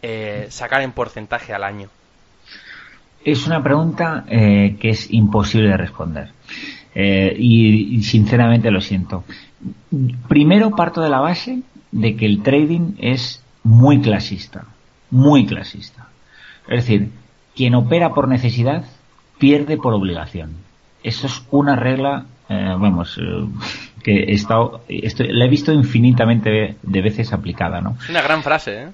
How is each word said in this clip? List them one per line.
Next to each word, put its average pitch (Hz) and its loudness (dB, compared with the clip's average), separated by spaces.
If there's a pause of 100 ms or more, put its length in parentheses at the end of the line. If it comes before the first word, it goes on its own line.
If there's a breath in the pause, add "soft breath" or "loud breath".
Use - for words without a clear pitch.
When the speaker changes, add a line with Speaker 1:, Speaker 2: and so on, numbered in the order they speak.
Speaker 1:
eh, 107 -8
sacar 131 -4
en 131 -6
porcentaje 117 -8
al 98 -6
año? 98 -10 (1300 loud breath)
Speaker 2:
Es 143 0
una 160 -2
pregunta, 165 -2
eh, 104 4
que 113 -2
es - -4
imposible 107 2
de 95 2
responder. 82 -8 (640 loud breath)
Eh, 98 2
y, 113 4
y 107 0
sinceramente 117 2
lo 95 0
siento. 92 -6 (1040 loud breath)
Primero 185 4
parto 170 -2
de 156 0
la 135 0
base 175 -4 (300)
de 110 -2
que 110 -2
el 104 2
trading 156 0
es - -4 (200)
muy 120 6
clasista, - -4 (460)
muy 135 6
clasista. - -12 (600 loud breath)
Es 120 -2
decir, 104 0 (460)
quien 123 2
opera 160 2
por 139 0
necesidad 127 -2 (520)
pierde 143 2
por 120 0
obligación. 85 -6 (520)
Eso 117 -6
es - -10
una 143 2
regla, 131 -2 (240)
eh, 95 -4
vamos, 90 0
eh, 87 -8 (840 loud breath)
que 101 2
he 104 0
estado, 113 0
esto, - -6
la 117 2
he 131 4
visto 147 2
infinitamente 117 2
de 95 -2
veces 107 -2
aplicada, 87 -6
¿no? 107 -6
Speaker 1:
Es - -16
una 165 -2
gran 151 -2
frase, 131 -4
¿eh? 151 -16